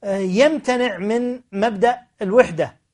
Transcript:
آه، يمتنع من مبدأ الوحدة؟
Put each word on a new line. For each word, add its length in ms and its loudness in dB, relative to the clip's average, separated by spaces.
آه، 140 -4
يمتنع 800 0
من 440 -4
مبدأ 460 0
الوحدة؟ 580 0